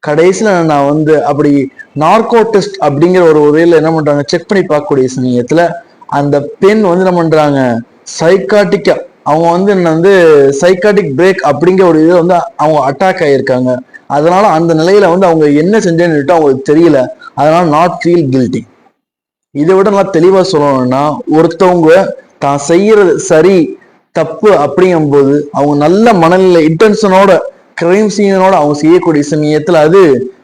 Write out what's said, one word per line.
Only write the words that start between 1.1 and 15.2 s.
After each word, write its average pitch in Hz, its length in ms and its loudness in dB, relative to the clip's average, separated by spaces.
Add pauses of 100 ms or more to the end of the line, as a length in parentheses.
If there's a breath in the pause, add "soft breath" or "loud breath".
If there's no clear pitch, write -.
அப்படி 147 260 0 (440 loud breath)
நார்கோ 220 460 0 (100)
டெஸ்ட் 185 300 -2
அப்படிங்கிற 165 480 0
ஒரு 151 100 2
வகையில 156 420 2
என்ன 156 100 -2
பண்றாங்க, 147 340 -2
செக் 170 240 -6
பண்ணி 190 160 0
பார்க்கக்கூடிய 147 500 -2
சமயத்துல 127 480 -2 (440 loud breath)
அந்த 143 280 -2 (240)
பெண் 214 220 2
வந்து 185 240 0
என்ன 185 120 0
பண்றாங்க, 156 420 0 (600)
சைக்காட்டிக்கா 190 760 0 (280)
அவங்க 160 280 -2
வந்து 190 200 0
என்ன 180 180 0
வந்து 170 240 2 (480)
சைக்காட்டிக் 185 560 0
பிரேக் 185 260 0
அப்படிங்கிற 175 480 0
ஒரு 156 120 2
இதை 175 200 2
வந்து 180 140 0 (180)
அவங்க 151 240 0 (100)
அட்டாக் 180 380 -2
ஆயிருக்காங்க. 127 440 -2 (360 loud breath)
அதனால 170 400 0
அந்த 165 260 0
நிலையில 180 360 2
வந்து 185 200 0